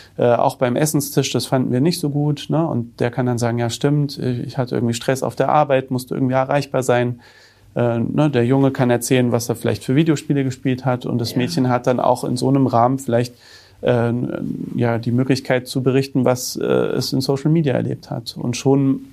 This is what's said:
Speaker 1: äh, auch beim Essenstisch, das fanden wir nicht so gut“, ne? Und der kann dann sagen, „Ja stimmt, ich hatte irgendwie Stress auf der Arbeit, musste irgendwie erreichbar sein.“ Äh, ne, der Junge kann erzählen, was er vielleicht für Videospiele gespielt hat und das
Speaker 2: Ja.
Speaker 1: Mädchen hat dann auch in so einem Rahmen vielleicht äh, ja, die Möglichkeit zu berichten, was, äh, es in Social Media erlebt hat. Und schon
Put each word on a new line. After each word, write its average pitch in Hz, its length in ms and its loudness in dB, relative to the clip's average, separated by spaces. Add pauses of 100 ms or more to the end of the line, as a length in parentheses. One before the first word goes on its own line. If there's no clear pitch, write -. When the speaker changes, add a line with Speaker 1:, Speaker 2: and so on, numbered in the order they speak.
(180)
Speaker 1:
äh, - 60 2
auch 123 320 2
beim 123 200 0
Essenstisch, 147 540 0
das 123 160 -2
fanden 127 260 0
wir 123 80 2
nicht 175 200 0
so 147 100 -2
gut“, 147 380 -2
ne? 156 180 0
Und 120 340 -6
der 120 100 0
kann 127 140 -2
dann 123 140 0
sagen, 117 200 0
„Ja 117 120 -2
stimmt, 143 480 0
ich 127 400 -4
hatte 127 160 -4
irgendwie 117 200 0
Stress 131 280 -2
auf - 140 -4
der 135 120 0
Arbeit, 139 420 2
musste 127 240 -4
irgendwie 131 200 0
erreichbar 135 480 0
sein.“ 123 380 0 (560)
Äh, 120 240 2
ne, 147 280 2
der 123 160 2
Junge 135 260 4
kann 135 200 2
erzählen, 123 420 2
was 117 160 0
er 113 80 -2
vielleicht 110 260 -2
für 131 140 -2
Videospiele 147 480 2
gespielt 127 400 -4
hat 127 220 -2
und 120 120 -2
das 117 140 -4
Speaker 2:
Ja. - 60 -4
Speaker 1:
Mädchen 127 300 0
hat 123 180 0
dann 123 140 2
auch - 240 2
in 127 120 -2
so 127 120 0
einem 135 180 4
Rahmen 120 320 2
vielleicht 120 360 -2 (500)
äh, 117 280 2 (640)
ja, 117 240 0
die 117 140 -4
Möglichkeit 127 560 0
zu 131 140 -2
berichten, 131 420 2
was, 127 320 0
äh, - 80 -4
es - 480 0
in 135 80 0
Social 139 300 0
Media 156 240 2
erlebt 123 360 -4
hat. 127 260 -10
Und 123 200 -4
schon 135 440 2 (120)